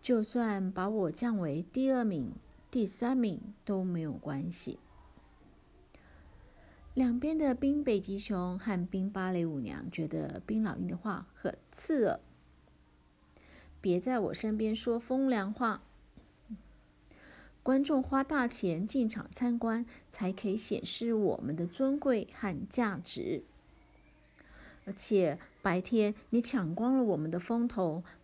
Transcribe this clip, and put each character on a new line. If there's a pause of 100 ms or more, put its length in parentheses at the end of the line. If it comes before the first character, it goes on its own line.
就
算
把
我
降
为
第
二
名、 (360)
第
三
名 (240)
都
没
有
关
系。” (2250)
两
边
的
冰
北
极
熊
和
冰
芭
蕾
舞
娘
觉
得
冰
老
鹰
的
话
很 (140)
刺
耳 (1600)
：“别
在
我
身
边
说
风
凉
话。 (1800)
观
众
花
大
钱
进
场
参
观， (240)
才
可
以
显
示
我
们
的
尊
贵
和
价
值。 (1400)
而
且 (240)
白
天 (140)
你
抢
光
了
我
们
的
风
头， (200)